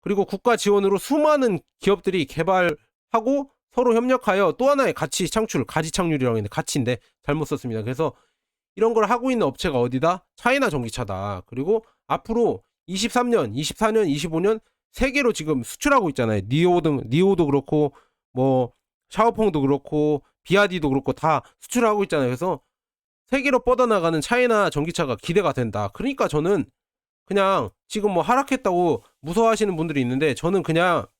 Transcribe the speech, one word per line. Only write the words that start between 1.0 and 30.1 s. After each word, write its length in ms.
기업들이 460
개발하고 1200
서로 240
협력하여 640
또 120
하나의 240
가치 360
창출, 360
가지 260
창출이라고 460
했는데 120
가치인데 500
잘못 220
썼습니다. 360
그래서 320
이런 180
걸 160
하고 220
있는 160
업체가 320
어디다? 460
차이나 340
전기차다. 800
그리고 360
앞으로 560
이십삼 440
년, 260
이십사 360
년, 160
이십오 320
년 200
세계로 420
지금 300
수출하고 460
있잖아요. 380
니오 340
등, 260
니오도 400
그렇고 460
뭐 400
샤오펑도 520
그렇고 640
비아디도 460
그렇고 240
다 280
수출하고 440
있잖아요. 240
그래서 320
세계로 320
뻗어나가는 640
차이나 480
전기차가 460
기대가 380
된다. 400
그러니까 340
저는 380
그냥 440
지금 240
뭐 100
하락했다고 840
무서워하시는 560
분들이 240
있는데 320